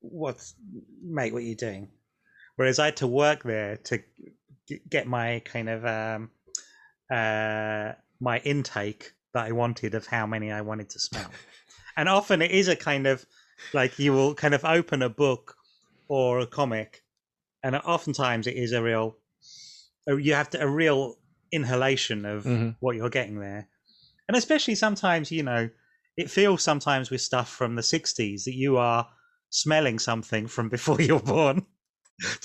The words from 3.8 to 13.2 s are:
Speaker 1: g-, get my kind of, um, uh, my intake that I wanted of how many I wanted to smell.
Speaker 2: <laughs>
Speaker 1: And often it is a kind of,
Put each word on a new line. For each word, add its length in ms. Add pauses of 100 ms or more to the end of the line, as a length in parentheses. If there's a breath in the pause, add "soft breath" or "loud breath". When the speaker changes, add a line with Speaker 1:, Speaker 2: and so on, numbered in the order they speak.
Speaker 1:
g-, 120 (100)
get 180
my 380
kind 240
of, 160
um, 460 (800 loud breath)
uh, 840 (260)
my 200
intake 720 (200)
that 120
I 60
wanted 440
of 120
how 200
many 240
I 100
wanted 300
to 80
smell. 360
Speaker 2:
<laughs> 40 (580 loud breath)
Speaker 1:
And 100
often 340
it 100
is 180
a 80
kind 300
of, 180 (480 loud breath)